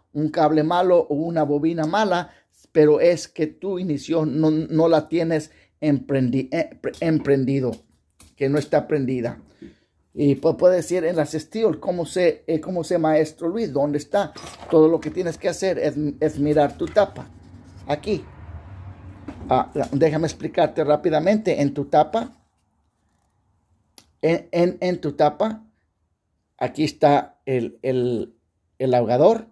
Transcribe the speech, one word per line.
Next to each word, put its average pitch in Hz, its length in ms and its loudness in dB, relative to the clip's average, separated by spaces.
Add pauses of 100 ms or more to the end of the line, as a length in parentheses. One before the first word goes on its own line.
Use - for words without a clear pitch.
(140)
un 151 160 -2
cable 156 340 2
malo 180 460 2
o 147 60 -2
una 165 280 -2
bobina 151 420 -2
mala, 180 460 -2 (400)
pero 151 300 6
es 170 260 2
que 156 200 -4
tu 180 300 -8
ignición 156 640 -2
no, 156 120 2
no 160 360 0
la 156 220 2
tienes 165 420 -2 (300)
emprendi-, 135 720 0
eh, - 280 -6
pre-, - 200 -6
emprendido, 139 720 0 (640)
que 135 100 -2
no 143 100 0
está 147 300 -2
prendida. 131 540 -4 (720)
Y 143 220 2
pu-, 156 220 0
puede 180 180 6
decir 175 300 -2
en 170 100 -2
las 147 160 -2
Steel, 185 480 -2
¿cómo 180 260 -4
sé, 175 420 0
eh, 160 120 -2
cómo 175 240 -6
sé, 175 140 -2
maestro 160 500 0
Luis? 196 240 -4
¿Dónde 143 260 -2
está? 190 360 -4 (360)
Todo 160 200 6
lo 160 100 2
que 156 100 -10
tienes 175 280 -4
que 190 100 -8
hacer 180 320 -2
es, 147 160 -2 (240)
es 151 180 -2
mirar 147 400 2
tu 170 80 -6
tapa. - 440 -2 (580)
Aquí. 151 360 -4 (1300)
Ah, 127 220 0 (220)
déjame 156 340 0
explicarte 160 560 -2
rápidamente. 156 800 0
En 139 120 0
tu 139 120 -6
tapa, - 580 0 (1800)
en, 165 300 0
en, 170 300 0
en 180 180 -4
tu 143 140 -6
tapa, 190 520 0 (920)
aquí 127 260 -4
está 147 600 2
el, 123 360 -4
el, 123 540 -2 (440)
el 131 140 0
ahogador. 127 580 4